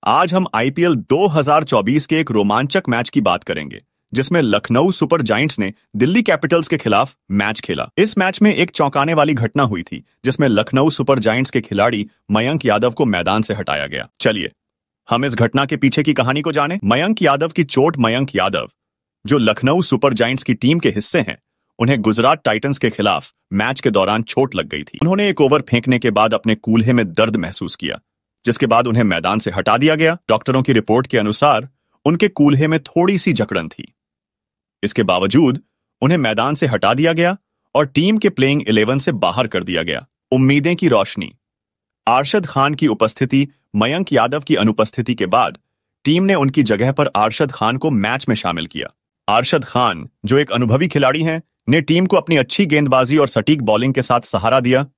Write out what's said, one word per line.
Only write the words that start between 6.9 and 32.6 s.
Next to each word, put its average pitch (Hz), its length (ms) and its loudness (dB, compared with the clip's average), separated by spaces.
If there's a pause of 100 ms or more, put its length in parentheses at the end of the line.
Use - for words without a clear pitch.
मैच 104 300 -2
खेला। 78 280 -6 (100)
इस 214 200 2
मैच 190 240 0
में 208 120 4
एक 147 160 0
चौंकाने 147 440 0
वाली 151 200 2
घटना 117 280 0
हुई 107 200 -2
थी, - 200 -12 (220)
जिसमें 135 240 0
लखनऊ 127 420 2
सुपर 139 280 0
जायंट्स 113 320 0
के 123 100 -2
खिलाड़ी 104 460 -2 (240)
मयंक 123 340 0
यादव 113 280 2
को 147 120 -2
मैदान 98 380 0
से 107 120 -4
हटाया 73 320 -6
गया। 69 220 -10 (120)
चलिए, 107 320 -2 (560)
हम 120 160 0
इस 135 100 -2
घटना 123 320 0
के 151 100 -6
पीछे 143 260 -2
की 151 120 0
कहानी 135 280 -2
को 156 100 -4
जानें। 147 320 -2
मयंक 160 380 0
यादव 151 260 0
की 165 160 0
चोट। 143 340 0
मयंक 120 380 0
यादव, 90 340 -2 (540)
जो 135 140 2
लखनऊ 135 440 0
सुपर 135 320 0
जायंट्स 117 300 -2
की 123 100 0
टीम 147 240 0
के 147 100 0
हिस्से 104 320 -2
हैं, 90 180 -6 (400)
उन्हें 120 220 2
गुजरात 117 440 2
टाइटंस 123 340 -2
के 123 120 0
खिलाफ 98 420 -2 (200)
मैच 113 280 -2
के 131 100 0
दौरान 104 320 0
चोट 131 320 0
लग 85 140 -4
गई 73 140 -10
थी। - 200 -18
उन्होंने 196 260 0
एक 190 120 -2
ओवर 139 220 4
फेंकने 123 360 0
के 117 120 0
बाद 107 240 2
अपने 110 200 0
कूल्हे 110 380 0
में 120 200 2
दर्द 107 240 0
महसूस 90 400 -6
किया, - 220 -10 (460)
जिसके 120 220 0
बाद 117 200 2
उन्हें 117 180 0
मैदान 92 340 0
से 104 120 -4
हटा 98 280 0
दिया 156 160 4
गया। 160 220 2 (120)
डॉक्टरों 127 340 0
की 131 100 0
रिपोर्ट 117 340 2
के 127 120 0
अनुसार 113 500 0 (380)
उनके 170 220 2
कूल्हे 147 400 2